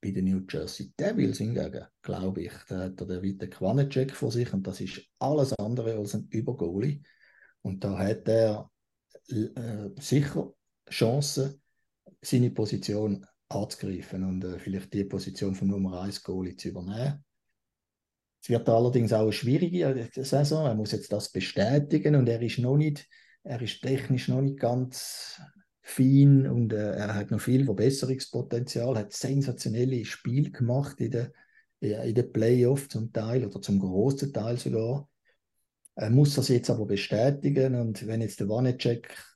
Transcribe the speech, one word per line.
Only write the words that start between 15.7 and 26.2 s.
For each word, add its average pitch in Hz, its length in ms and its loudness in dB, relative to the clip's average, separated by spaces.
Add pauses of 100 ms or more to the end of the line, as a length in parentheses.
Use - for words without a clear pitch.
eins 98 200 -8
Goalie 92 360 -6
zu - 120 -8
übernehmen. 104 540 -6 (1160)
Es - 80 -20
wird 117 180 2
allerdings 120 460 4
auch 107 80 6
eine 110 100 4
schwierige 135 840 0
Saison. 147 520 0
Er 117 100 2
muss 107 160 -2
jetzt 104 220 -4
das 101 180 -4
bestätigen 143 840 2
und 123 120 6
er 117 140 0
ist 117 180 -2
noch 123 160 2
nicht, 147 320 2 (360)
er 117 180 -8
ist - 200 -8
technisch 131 460 -2
noch 131 140 0
nicht 139 180 -2
ganz - 800 -4 (460)
fein 135 640 8